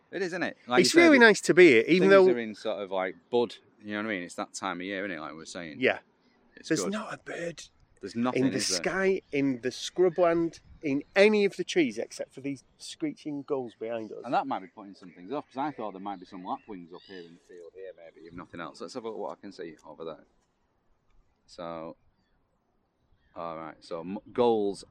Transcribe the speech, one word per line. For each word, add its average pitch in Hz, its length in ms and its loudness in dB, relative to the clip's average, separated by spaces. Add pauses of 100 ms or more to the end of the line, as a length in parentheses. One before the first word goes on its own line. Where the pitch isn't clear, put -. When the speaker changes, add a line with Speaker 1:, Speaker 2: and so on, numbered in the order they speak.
(120)
Speaker 1:
It 175 100 -8
is, 190 60 -4
isn't 170 160 -6
it? - 220 -6
Like 123 160 2
Speaker 2:
It's - 120 2
Speaker 1:
you 320 80 8
said, 339 40 10
Speaker 2:
really 294 140 8
nice 220 220 8
to 175 120 2
be 175 140 10
here, 117 200 8
even 180 220 4
Speaker 1:
things - 20 6
Speaker 2:
though 190 220 10
Speaker 1:
are 120 60 0
in 110 160 -6
sort 101 260 -6
of, 98 100 -8
like, 92 240 -2 (140)
bud. 120 260 0 (280)
You 104 80 -12
know 107 120 -4
what - 20 -6
I 110 100 -4
mean? 87 80 -6
It's 85 120 -14
that - 180 -10
time 92 260 -8
of 90 60 -8
year, 98 200 -6
isn't 95 100 -8
it? 76 40 -12
Like 76 140 -12
we 78 40 -16
were 80 80 -18
saying. 82 340 -14
Speaker 2:
Yeah. 117 200 -4 (560)
Speaker 1:
It's - 140 -14
Speaker 2:
There's 127 160 -2
Speaker 1:
good. 202 80 -4
Speaker 2:
not 214 200 -10
a - 40 -12
bird - 460 -12 (380)
Speaker 1:
There's 98 140 -12
nothing, 123 300 0
Speaker 2:
in 127 60 0
the - 60 -2
Speaker 1:
is 101 120 -4
there? 90 80 -2
Speaker 2:
sky, 190 440 -2 (100)
in 139 300 0
the 127 80 -4
scrubland, 170 920 0 (200)
in 143 220 -2 (120)
any 208 280 6
of 190 140 0
the 185 60 -4
trees 127 340 0
except - 360 -10
for - 80 -18
these 135 220 -10 (140)
screeching 147 680 -10
gulls 131 360 -6
behind 110 320 -8
us. - 120 -14
Speaker 1:
And 123 100 -6
that 175 140 0
might 110 140 -4
be 92 60 -14
putting 101 280 -20
some 92 160 -20
things 87 200 -18
off, 143 160 -6
'cause - 100 -16
I 143 140 -4
thought 110 200 -10
there 92 100 -14
might 98 180 -10
be 90 60 -18
some 90 200 -16
lapwings 95 480 -12
up 85 140 -18
here 95 120 -16
in 85 140 -18
the 85 140 -20
field 87 280 -20
here, 92 220 -16
maybe, 82 300 -20
if 85 60 -20
nothing 85 280 -16
else. 76 200 -14
Let's 85 120 -14
have 123 100 -10
a 113 60 -10
look 104 80 -10
what 85 200 -10
I - 40 -20
can 101 100 -16
see 82 240 -14 (100)
over 78 200 -16
there. 78 180 -12 (1200)
So, 85 480 -12 (1400)
all 85 220 -10
right, 80 220 -14
so 82 220 -12
m-, 92 180 -10 (140)
gulls 110 580 2